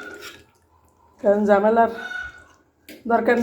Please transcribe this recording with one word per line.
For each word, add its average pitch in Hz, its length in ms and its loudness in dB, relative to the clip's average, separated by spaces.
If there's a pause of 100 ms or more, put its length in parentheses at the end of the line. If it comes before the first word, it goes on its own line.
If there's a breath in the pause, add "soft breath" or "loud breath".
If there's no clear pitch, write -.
(1200)
কারণ 208 280 2
ঝামেলার 220 420 4 (1200)
দরকার 233 320 2